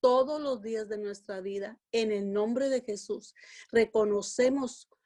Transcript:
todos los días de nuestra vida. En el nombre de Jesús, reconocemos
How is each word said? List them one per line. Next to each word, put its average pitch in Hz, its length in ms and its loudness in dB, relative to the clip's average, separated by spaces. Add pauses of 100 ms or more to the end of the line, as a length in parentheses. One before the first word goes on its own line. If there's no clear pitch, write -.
todos 262 400 4
los 269 200 -4
días 220 280 -6
de 208 100 -6
nuestra 202 420 -8
vida. 196 380 -8 (140)
En 226 180 0
el 202 220 -2
nombre 233 360 0
de 262 120 0
Jesús, - 540 -8 (360)
reconocemos 226 1160 2 (180)